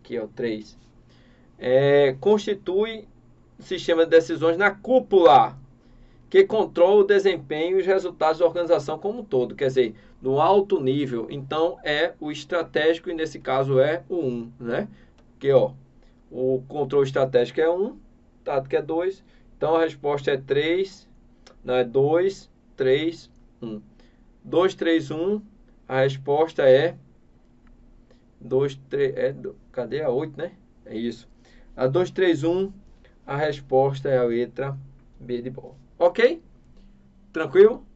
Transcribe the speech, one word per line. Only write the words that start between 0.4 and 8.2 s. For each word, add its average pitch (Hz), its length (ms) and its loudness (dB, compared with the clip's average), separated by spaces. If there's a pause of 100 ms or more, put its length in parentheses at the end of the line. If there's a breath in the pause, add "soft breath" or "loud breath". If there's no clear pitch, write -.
É, 139 640 4
constitui 208 840 -2 (540)
sistema 165 440 0
de 156 60 -4
decisões 165 460 4
na 202 160 2
cúpula, 202 840 4 (720 soft breath)
que 190 140 6
controla 196 600 4
o 196 40 4
desempenho 180 720 0
e - 20 0
os 175 60 -4
resultados 175 540 0